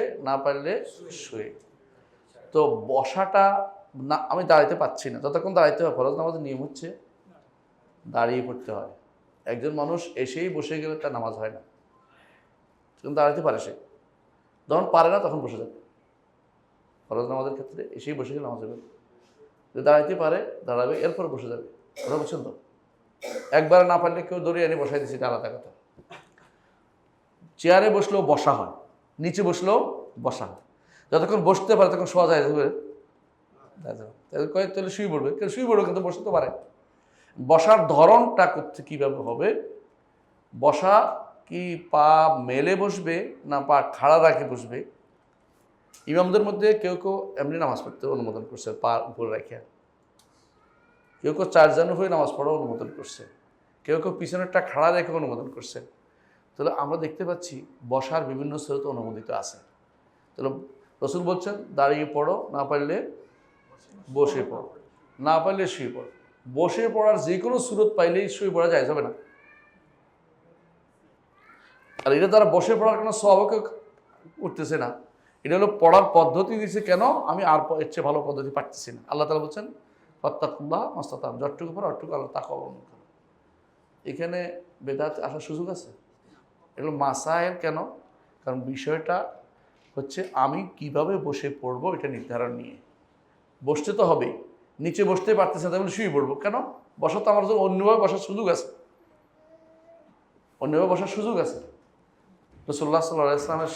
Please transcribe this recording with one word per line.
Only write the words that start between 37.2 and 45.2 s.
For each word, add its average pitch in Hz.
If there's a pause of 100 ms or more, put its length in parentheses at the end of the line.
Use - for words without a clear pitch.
বসার 160
ধরনটা 185 (100)
করতে -
কীভাবে 139 (100)
হবে, 143 (1120)
বসা 185 (500)
কি 175 (280)
পা 151 (400)
মেলে 143
বসবে 180 (280)
না 143
পা 143 (200)
খাড়া 147
রাখে 156
বসবে? 120 (1300)